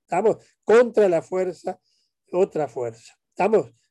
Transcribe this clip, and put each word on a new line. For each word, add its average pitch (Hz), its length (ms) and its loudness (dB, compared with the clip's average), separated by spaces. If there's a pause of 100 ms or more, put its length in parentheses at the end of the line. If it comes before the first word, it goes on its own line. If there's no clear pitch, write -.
¿Estamos? 190 360 -2 (260)
Contra 220 440 4
la 165 120 0
fuerza, 180 580 -8 (540)
otra 175 340 -2
fuerza. 120 480 -10 (140)
¿Estamos? 185 440 0 (180)